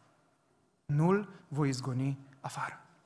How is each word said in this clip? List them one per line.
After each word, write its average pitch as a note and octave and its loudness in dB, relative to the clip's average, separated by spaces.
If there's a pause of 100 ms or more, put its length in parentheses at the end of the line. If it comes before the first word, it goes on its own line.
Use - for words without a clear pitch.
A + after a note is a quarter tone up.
(840)
nu-l F3+ 4 (200)
voi C#3+ 2
izgoni C3 -2 (220)
afară." - -8 (280)